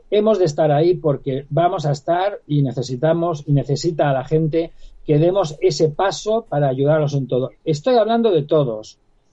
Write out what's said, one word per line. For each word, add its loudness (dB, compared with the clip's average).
hemos 2
de 4
estar 2
ahí 2
porque -4
vamos 0
a 0
estar -2
y 0
necesitamos -2
y 2
necesita 0
a 0
la -2
gente -2
que 2
demos 0
ese 2
paso -2
para 0
ayudarlos 0
en -2
todo. -2
Estoy 0
hablando 2
de 2
todos, -2